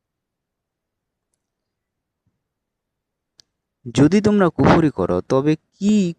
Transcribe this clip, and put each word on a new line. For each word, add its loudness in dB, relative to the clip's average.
যদি 2
তোমরা 0
কুফরি 0
করো, -4
তবে -2
কি -2